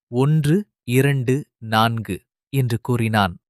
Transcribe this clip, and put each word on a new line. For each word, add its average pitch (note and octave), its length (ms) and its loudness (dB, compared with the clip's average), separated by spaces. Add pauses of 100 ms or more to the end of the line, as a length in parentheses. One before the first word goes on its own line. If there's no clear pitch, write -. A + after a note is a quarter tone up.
ஒன்று, D3+ 580 0 (180)
இரண்டு, C3 600 0 (140)
நான்கு A2 640 -2 (260)
என்று B2 320 0
கூறினான். A2 560 0 (140)